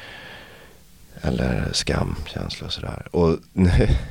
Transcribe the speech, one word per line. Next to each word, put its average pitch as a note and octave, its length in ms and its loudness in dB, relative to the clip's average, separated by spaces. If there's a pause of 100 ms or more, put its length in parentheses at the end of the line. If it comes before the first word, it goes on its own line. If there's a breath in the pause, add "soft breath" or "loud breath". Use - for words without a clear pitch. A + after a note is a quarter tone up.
(1200 loud breath)
eller B1 500 0
skamkänslor - 920 -4
och F2 60 -6
sådär. - 380 -8
Och E2 360 4
<laughs> - 60 -20
nu, F#2 360 6 (220 loud breath)